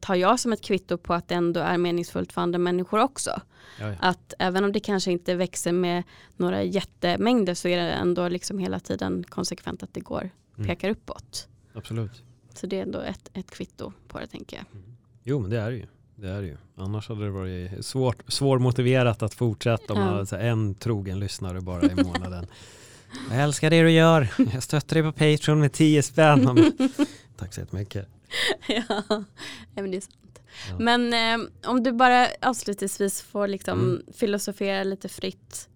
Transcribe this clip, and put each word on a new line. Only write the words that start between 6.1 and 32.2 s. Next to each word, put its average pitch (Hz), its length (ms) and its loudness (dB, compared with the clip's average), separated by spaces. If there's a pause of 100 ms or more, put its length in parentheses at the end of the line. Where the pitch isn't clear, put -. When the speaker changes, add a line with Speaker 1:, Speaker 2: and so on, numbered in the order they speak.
Speaker 1:
några 185 260 -2
jättemängder 185 920 0
så 175 140 -4
är 175 80 2
det 170 160 0
ändå 175 360 0
liksom 180 300 -6
hela 185 220 -4
tiden 185 480 -4
konsekvent - 540 -8
att 190 120 -16
det 185 60 -8
går, - 300 -8 (260)
Speaker 2:
Mm. 107 120 -6
Speaker 1:
pekar 175 220 -4
uppåt. - 580 -10 (260)
Speaker 2:
Absolut. 113 480 -8 (320)
Speaker 1:
Så - 120 -12
det 190 120 -4
är 190 40 -4
ändå - 180 -6
ett, - 340 -10
ett - 160 -12
kvitto - 420 -14 (160)
på - 100 -14
det, - 80 -12
tänker - 300 -16
jag. - 160 -16
Speaker 2:
Mm. 101 240 -20 (280)
Jo, 139 160 -2
men 95 100 -4
det 117 100 -2
är 107 100 -4
det 127 60 -8
ju. - 100 -12 (300)
Det 101 120 -12
är 98 120 -6
det 98 60 -6
ju. 71 100 -12 (200)
Annars 104 320 -8
hade 104 160 -8
det 104 60 -4
varit 92 540 -8
svårt, 127 440 -2
svårmotiverat 127 960 2
att 104 120 -4
fortsätta 113 580 0
om 107 60 0
Speaker 1:
Ja. 101 60 2
Speaker 2:
man 95 100 2
hade 98 120 -2
så 101 100 -6
här 92 80 -4
en 110 300 0
trogen 98 460 -4
lyssnare 95 400 -6
bara 90 220 -4
i - 120 4
månaden. 90 520 -4 (400)
Speaker 1:
<laughs> - 440 -14
Speaker 2:
"Jag 120 120 0
älskar 147 280 2
det 165 120 8
du 165 80 8
gör. 160 380 8 (240)
Jag 127 100 -4
stöttar - 320 -2
dig 156 180 2
på - 60 -
Patreon 151 420 4
med 143 120 4
tio 151 300 6
spänn." 147 420 6
Man 123 120 4
bara, 294 320 6
Speaker 1:
<laughs> 285 180 0 (300)
Speaker 2:
"Tack - 180 -12
så 95 60 -8
jättemycket." 98 520 -8
Speaker 1:
<laughs> - 560 -4
Ja, 214 400 -2
nej, 214 160 0 (500)
men 196 160 -6
det 185 60 -4
är 190 40 -4
sant. - 380 -20 (320)
Speaker 2:
Ja. 90 80 -8
Speaker 1:
Men, 240 340 2 (300)
eh, - 40 -8 (240)
om 247 120 2
du 254 100 0
bara 247 340 6 (160)